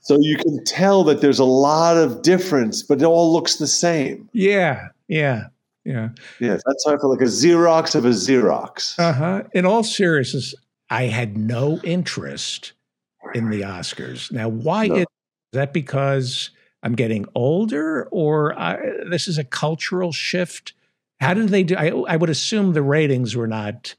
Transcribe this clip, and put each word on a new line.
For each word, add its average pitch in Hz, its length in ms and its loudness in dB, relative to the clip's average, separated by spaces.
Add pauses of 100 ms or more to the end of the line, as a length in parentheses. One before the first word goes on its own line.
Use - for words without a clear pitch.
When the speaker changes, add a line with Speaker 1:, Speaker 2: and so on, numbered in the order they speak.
Speaker 1:
So 143 200 2
you 151 160 2
can 147 280 -4
tell 190 400 2
that 151 160 4
there's 139 200 4
a 135 40 6
lot 151 520 4
of 160 260 2
difference, 151 600 2
but 139 200 2
it - 20 4
all 165 280 4
looks 165 240 0
the 151 100 -4
same. - 680 -2
Speaker 2:
Yeah, 185 560 0 (200)
yeah, 139 380 -2 (380)
yeah. 113 260 -6 (280)
Speaker 1:
Yeah, 110 260 -2
that's 135 220 -2
how 147 80 4
I 139 40 -2
felt, 139 120 2
like 127 120 2
a - 20 4
Xerox 160 720 4
of 123 80 2
a 123 60 6
Xerox. 117 920 0
Speaker 2:
Uh-huh. 170 420 0 (100)
In 180 140 0
all 220 160 2
seriousness, 156 720 -2 (360)
I 120 140 -2
had 113 320 -4
no 120 460 -2
interest - 920 -6 (640)
in 113 160 -2
the 104 120 -4
Oscars. 120 680 -12
Now, 117 180 -6
why 151 380 -2
Speaker 1:
No. 160 120 0
Speaker 2:
is 180 80 0 (460)
that? 139 200 -2
Because 135 760 -2 (340)
I'm 123 100 -2
getting 110 400 -2
older, 226 800 -2
or 151 440 0
I, 165 220 -4 (320)
this 170 160 -4
is 156 120 -2
a 151 60 -4
cultural 165 680 -4
shift? - 600 -6 (480)
How 160 140 2
did 220 140 2
they 190 160 4
do? 170 100 0
I, 160 140 0 (240)
I 165 40 2
would 160 140 2
assume 190 440 0
the 151 80 2
ratings 139 520 2
were 117 140 -2
not 107 500 -8